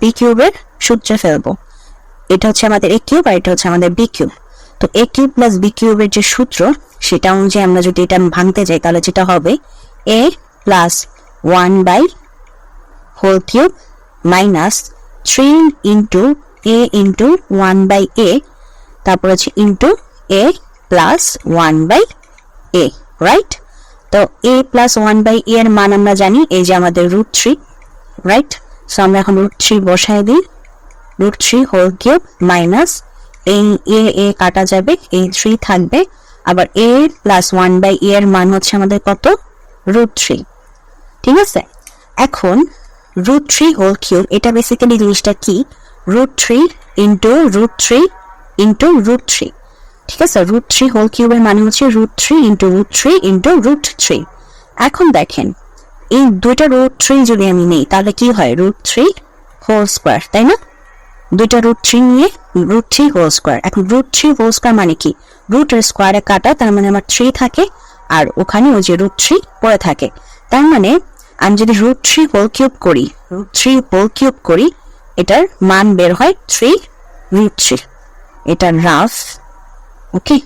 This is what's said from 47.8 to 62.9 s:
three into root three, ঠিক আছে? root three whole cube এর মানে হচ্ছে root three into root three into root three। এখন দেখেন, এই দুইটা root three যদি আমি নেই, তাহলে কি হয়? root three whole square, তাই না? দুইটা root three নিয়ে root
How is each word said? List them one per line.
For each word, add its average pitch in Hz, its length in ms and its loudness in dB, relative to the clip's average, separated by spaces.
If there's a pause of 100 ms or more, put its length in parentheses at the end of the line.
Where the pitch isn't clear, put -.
three 269 220 0 (580)
into 214 240 0 (200)
root 247 160 0 (100)
three, - 180 -6 (580)
ঠিক - 160 -10
আছে? 220 140 0 (100)
root 233 240 -2
three 262 200 2
whole 220 220 0
cube 233 200 0
এর 233 120 2
মানে 208 180 2
হচ্ছে 220 180 -2 (120)
root 220 160 0 (100)
three 311 280 2
into 196 160 0 (100)
root 196 220 -2
three 339 200 2 (120)
into 190 220 0 (140)
root 294 180 0 (200)
three। - 200 -4 (640)
এখন 349 180 0 (120)
দেখেন, - 300 -4 (720)
এই 277 60 4 (200)
দুইটা 254 300 2
root 262 200 2 (100)
three 269 180 2 (100)
যদি 196 220 0
আমি 180 200 2
নেই, 147 180 0
তাহলে 196 280 0
কি 240 80 2 (100)
হয়? 143 140 0 (100)
root 196 160 -2 (120)
three 311 220 0 (540)
whole 208 300 0
square, 139 280 -2 (100)
তাই 214 160 2
না? 415 60 2 (800)
দুইটা 226 280 2
root 233 220 0
three 240 240 2
নিয়ে 269 160 2 (440)
root 226 220 0